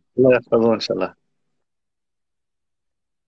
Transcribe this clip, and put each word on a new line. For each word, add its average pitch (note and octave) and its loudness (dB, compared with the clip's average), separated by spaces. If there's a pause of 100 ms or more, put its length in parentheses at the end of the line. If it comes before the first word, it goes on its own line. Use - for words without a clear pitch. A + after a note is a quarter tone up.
(180)
Ouais, B2+ 4 (120)
pardon, A2+ 2
Inch'Allah. G2 -6 (2000)